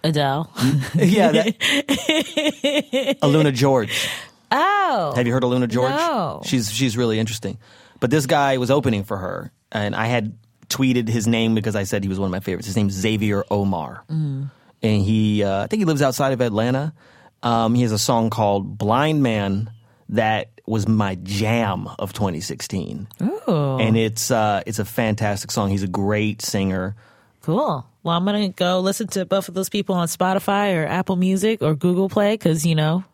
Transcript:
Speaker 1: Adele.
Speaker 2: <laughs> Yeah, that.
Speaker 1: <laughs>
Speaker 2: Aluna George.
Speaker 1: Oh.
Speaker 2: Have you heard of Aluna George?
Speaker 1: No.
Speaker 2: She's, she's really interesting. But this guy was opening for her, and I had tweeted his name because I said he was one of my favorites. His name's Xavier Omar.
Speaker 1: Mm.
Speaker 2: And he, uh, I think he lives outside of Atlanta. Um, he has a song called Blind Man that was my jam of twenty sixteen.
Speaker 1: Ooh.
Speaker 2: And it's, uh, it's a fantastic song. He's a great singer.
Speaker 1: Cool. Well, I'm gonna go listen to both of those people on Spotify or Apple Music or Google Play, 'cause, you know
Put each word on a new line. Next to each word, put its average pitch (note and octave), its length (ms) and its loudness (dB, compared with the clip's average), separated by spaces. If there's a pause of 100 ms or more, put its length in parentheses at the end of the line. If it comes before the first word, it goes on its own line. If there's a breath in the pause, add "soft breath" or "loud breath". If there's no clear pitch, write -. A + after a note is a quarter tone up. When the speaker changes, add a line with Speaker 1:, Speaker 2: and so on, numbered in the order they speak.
Speaker 1:
Adele. D3 500 2
Speaker 2:
<laughs> C3+ 400 0
Yeah, G3 380 6
that. E3 260 2
Speaker 1:
<laughs> C#4+ 1600 -2
Speaker 2:
Aluna D3 300 4
George. B2+ 560 2 (440 loud breath)
Speaker 1:
Oh. D4+ 640 0
Speaker 2:
Have B2 100 2
you A#2+ 60 0
heard B2+ 100 2
of B2 80 2
Aluna B2 180 0
George? A2+ 220 0
Speaker 1:
No. B3 540 -2
Speaker 2:
She's, A2+ 260 -2
she's A2+ 260 -2
really A2+ 220 0
interesting. A2 400 -4 (400 loud breath)
But B2 140 0
this D3 140 2
guy C#3 320 2
was B2 120 0
opening C3 320 2
for G2+ 140 -6
her, F#2 340 -8 (220)
and G#2 240 -2
I A2 100 0
had A2+ 300 -2 (320)
tweeted B2 400 2
his A2+ 180 0
name A2+ 280 2
because G#2+ 200 0
I G2+ 100 -2
said G2 180 -2
he G2 80 -2
was F#2 80 -2
one G2 80 0
of F#2 40 -2
my F2+ 100 -4
favorites. F#2 260 -6
His G2 100 -4
name's G2+ 160 2
Xavier G2+ 580 0
Omar. F#2+ 600 -2
Speaker 1:
Mm. C#3 400 -4 (320 soft breath)
Speaker 2:
And G#2+ 200 2
he, G#2+ 400 2
uh, G2 220 0
I - 20 -8
think A3 140 -2
he G3 60 2
lives D3 160 2
outside C3+ 320 2
of B2 80 0
Atlanta. B2 500 0 (500 soft breath)
Um, A#2 320 2
he B2 80 4
has A2+ 100 2
a G#2+ 60 0
song A2+ 300 2
called G2+ 480 0
Blind C#3 460 2
Man G#2+ 480 0 (400 soft breath)
that A2 400 0 (160)
was G#2+ 200 -2
my G#2+ 360 0
jam G2+ 680 -2 (100)
of F#2+ 140 -8
twenty E2 300 -4
sixteen. - 680 -8 (140)
Speaker 1:
Ooh. D#3+ 580 -2
Speaker 2:
And A2 160 2
it's, A2+ 340 0
uh, G#2+ 360 2
it's A2 120 -8
a G#2 60 -2
fantastic G#2 680 -2
song. G2+ 200 0
He's G2 140 0
a G2 40 -4
great G#2 540 -2
singer. F#2+ 540 -2 (440 soft breath)
Speaker 1:
Cool. E3+ 460 -2 (160)
Well, E3 120 -2
I'm F3 120 0
gonna G#3 240 0
go F#3 300 0
listen G3 280 -2
to F#3+ 160 -4
both F#3+ 240 -2
of F3 60 -14
those F#3 160 -4
people G3+ 240 -2
on F3 120 0
Spotify F#3+ 680 0
or D#3+ 100 0
Apple F#3 300 -2
Music F#3+ 460 2
or D#3 120 2
Google F3+ 360 0
Play, G#3 260 2
'cause, D#3+ 300 2
you E3 80 2
know D#3 400 2